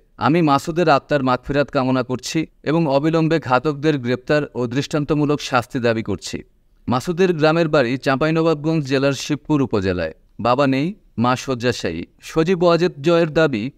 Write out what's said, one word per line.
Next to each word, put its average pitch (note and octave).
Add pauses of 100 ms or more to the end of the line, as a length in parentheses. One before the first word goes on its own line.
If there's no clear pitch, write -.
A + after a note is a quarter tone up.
(180)
আমি D3
মাসুদের D#3
আত্মার C#3
মাগফিরাত C3
কামনা C3
করছি B2+ (180)
এবং D#3+
অবিলম্বে D#3+
ঘাতকদের C#3+
গ্রেপ্তার B2 (140)
ও B2
দৃষ্টান্তমূলক D3
শাস্তি -
দাবি A2+
করছি।" - (440)
মাসুদের F3
গ্রামের D#3+
বাড়ি C#3
চাঁপাইনবাবগঞ্জ D#3
জেলার C#3
শিবপুর D3
উপজেলায়। F#2 (260)
বাবা B2+
নেই, C#3 (240)
মা A#2+
শয্যাশায়ী। A2+ (160)
সজীব E3
ওয়াজেদ E3+ (100)
জয়ের E3
দাবি, C#3